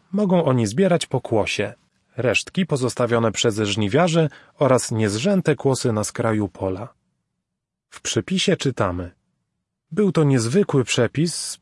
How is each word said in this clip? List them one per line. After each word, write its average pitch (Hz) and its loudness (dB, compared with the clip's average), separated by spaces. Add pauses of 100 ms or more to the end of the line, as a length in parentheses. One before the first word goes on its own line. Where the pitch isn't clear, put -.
(120)
mogą 185 2
oni 127 2
zbierać 170 0
pokłosie, 107 -2 (420)
resztki 123 0
pozostawione 117 0
przez 110 0
żniwiarzy 113 2 (300)
oraz 127 2
niezrzęte 120 0
kłosy 131 0
na 107 -2
skraju 110 -2
pola. 95 -8 (960)
W - -20
przepisie 180 0
czytamy: 90 -2 (800)
„Był 190 0
to 160 2
niezwykły 135 2
przepis, - -2